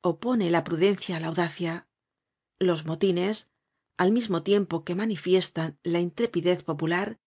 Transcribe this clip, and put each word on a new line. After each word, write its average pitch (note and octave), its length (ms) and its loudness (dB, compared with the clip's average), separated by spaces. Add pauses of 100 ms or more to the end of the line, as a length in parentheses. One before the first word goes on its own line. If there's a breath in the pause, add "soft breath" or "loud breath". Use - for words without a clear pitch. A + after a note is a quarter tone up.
opone F#3+ 480 0
la E3+ 140 2
prudencia F3 540 0
a - 20 -6
la E3 80 -6
audacia. E3 600 -4 (680)
Los E3 280 0
motines, F#3 640 0 (480)
al F#3 160 4
mismo G#3+ 300 0
tiempo G3 420 0
que F3 100 -4
manifiestan F3+ 880 0
la E3+ 160 0
intrepidez F3 640 0
popular E3+ 640 -2